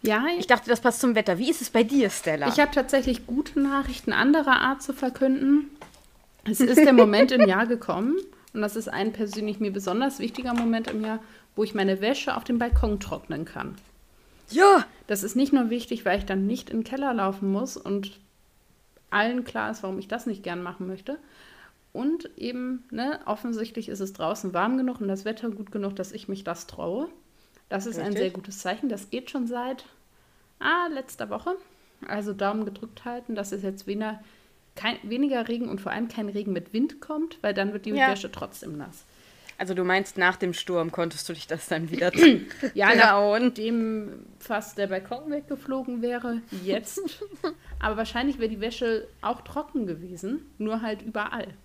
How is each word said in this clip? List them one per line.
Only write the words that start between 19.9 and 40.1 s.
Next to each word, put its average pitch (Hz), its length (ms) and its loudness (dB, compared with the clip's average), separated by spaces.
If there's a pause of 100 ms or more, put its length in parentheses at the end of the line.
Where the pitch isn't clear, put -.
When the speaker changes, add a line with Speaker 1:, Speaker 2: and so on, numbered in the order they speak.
Speaker 1:
ich 196 80 -10
das 240 200 -6
nicht 196 180 -6
gern 175 180 -6
machen 180 240 -8
möchte. 190 320 -10 (720)
Und 320 460 -2
eben, 247 540 -6
ne, 254 340 -4
offensichtlich 220 640 -6
ist 196 120 -8
es 196 120 -6
draußen 185 420 -4
warm 214 220 2
genug 254 240 -2
und 202 80 -4
das 190 160 -4
Wetter 226 260 -6
gut 202 220 -12
genug, 202 240 -6
dass 196 160 -8
ich - 160 -14
mich 196 160 -8
das 170 240 -10
traue. 202 400 -6 (640)
Das 196 140 -4
ist 226 140 -8
ein 165 80 -4
Speaker 2:
Richtig. 208 160 -2
Speaker 1:
sehr 190 80 0
gutes - 300 -12
Zeichen. 220 280 -4
Das 202 220 -6
geht 254 180 -8
schon 254 180 -4
seit, 247 380 -6 (720)
ah, 349 320 2
letzter 262 380 -8
Woche. 220 220 -6 (580)
Also 208 240 -4
Daumen 202 320 -2
gedrückt 208 400 -12
halten, 240 300 -8
dass 202 180 -6
es 196 100 -8
jetzt 196 240 -8
weniger, 214 360 -4 (520)
kein, - 280 -2
weniger 240 460 0
Regen 233 200 -4
und 196 100 -6
vor 196 140 -6
allem 226 160 -4
kein 214 220 -6
Regen 202 240 -4
mit 170 180 -8
Wind 262 300 -2
kommt, 320 400 -6
weil 208 100 -2
dann 196 220 -2
wird 208 100 -8
die 214 60 -6
Speaker 2:
Ja. 269 200 4
Speaker 1:
Wäsche 254 220 -4
trotzdem - 460 -12
nass. - 260 -16 (540)
Speaker 2:
Also 185 160 -4
du 180 100 0
meinst, 185 320 0